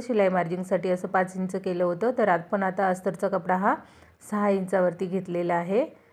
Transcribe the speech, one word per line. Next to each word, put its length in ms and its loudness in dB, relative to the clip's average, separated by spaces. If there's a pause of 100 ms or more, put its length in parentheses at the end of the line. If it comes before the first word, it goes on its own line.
शिलाई 240 4
मार्जिंगसाठी 600 0
असं 180 0
पाच 300 0
इंच 180 -4
केलं 280 -2
होतं. 340 0
तर 120 4
आपण 340 2
आता 240 0
अस्तरचा 420 -2
कपडा 280 0
हा 180 2 (460)
सहा 300 0
इंचावरती 560 0
घेतलेला 480 -2
आहे 300 0 (280)